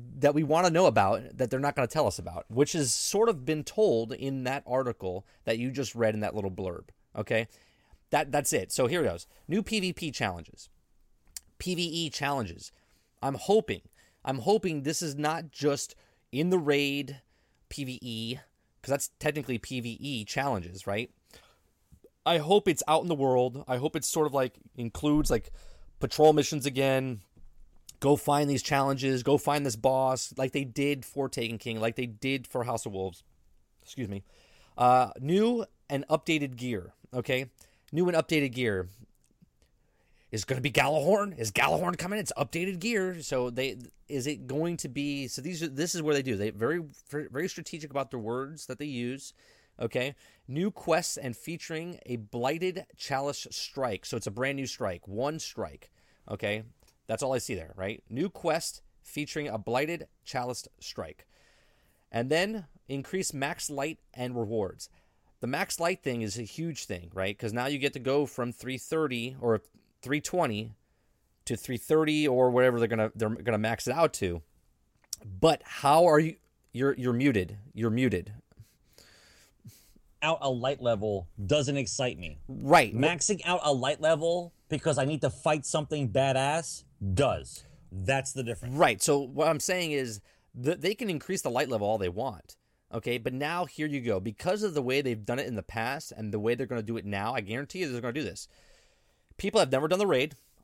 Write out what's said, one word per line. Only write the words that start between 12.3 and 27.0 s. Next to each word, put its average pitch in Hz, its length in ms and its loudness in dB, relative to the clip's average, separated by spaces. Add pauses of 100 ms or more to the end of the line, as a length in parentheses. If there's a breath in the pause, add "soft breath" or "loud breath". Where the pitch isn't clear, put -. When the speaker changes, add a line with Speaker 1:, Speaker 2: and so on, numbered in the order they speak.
Speaker 1:
I'm 139 120 0
hoping, 196 480 2 (420 soft breath)
I'm 131 160 -2
hoping 170 420 2
this 151 200 -2
is 147 140 -6
not 156 340 -2
just 139 440 -2 (360 soft breath)
in 156 200 0
the 180 80 4
raid 143 600 0 (480)
P - 160 -8
V 127 180 -8
E, 113 320 -6 (480)
'cause - 80 -4
that's 139 280 -2
technically 135 400 -2
P 127 220 -8
V 117 200 -8
E 123 240 -6
challenges, 101 640 -4
right? 107 240 -2 (1120 soft breath)
I 165 140 4
hope 175 300 4
it's 160 180 2
out 156 160 4
in 175 60 -4
the 165 60 2
world. 131 540 2
I 127 80 0
hope 139 180 -2
it's 156 140 -4
sort 156 180 2
of, 139 80 -2
like, 131 200 0 (220)
includes, 147 540 0
like, 123 220 0 (480 soft breath)
patrol 151 320 6
missions 147 340 2
again. 131 540 0 (800)